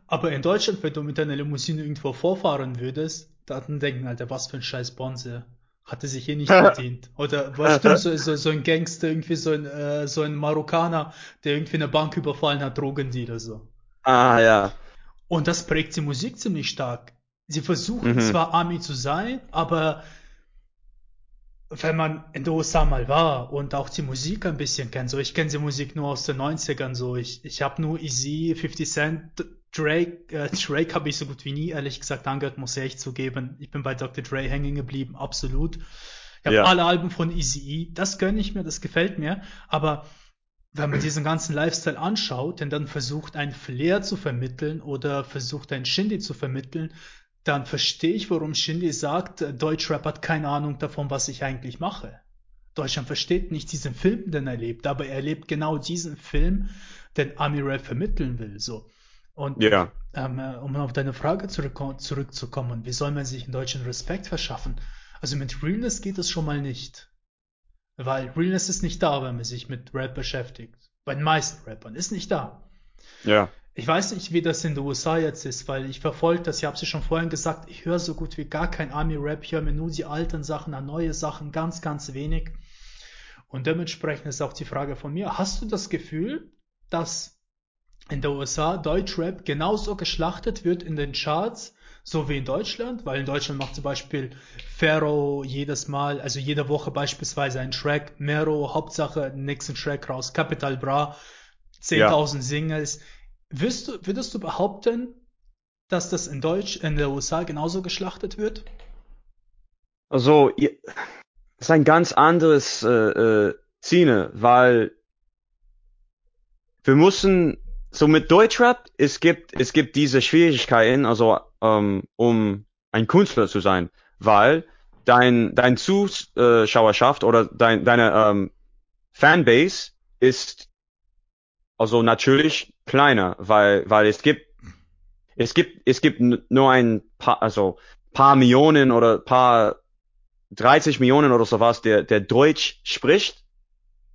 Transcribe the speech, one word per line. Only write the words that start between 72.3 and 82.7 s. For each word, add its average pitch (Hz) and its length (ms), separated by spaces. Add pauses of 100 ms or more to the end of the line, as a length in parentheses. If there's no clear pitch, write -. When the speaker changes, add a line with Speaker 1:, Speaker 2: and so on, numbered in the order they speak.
Speaker 1:
da. 135 320 (600)
Speaker 2:
Ja. 104 260 (260)
Speaker 1:
Ich 113 120
weiß 185 260
nicht, 180 200
wie 170 100
das 160 220
in 151 100
den 139 80
U 143 80
S 131 160
A 165 100
jetzt 151 280
ist, 131 220
weil 135 220
ich 127 100
verfolge 170 440
das, 165 160
ich - 60
hab's 147 160
ja 165 40
schon 156 160
vorhin 165 280
gesagt, 156 420
ich - 140
höre 175 120
so 165 160
gut - 240
wie 147 80
gar 160 240
kein 147 220
Ami-Rap, 151 520
ich - 100
höre 156 100
mir 147 80
nur 156 180
die 151 160
alten 156 380
Sachen 147 320
an, 135 100
neue 156 300
Sachen, 147 360
ganz, 165 300
ganz 147 320
wenig. 151 380 (960)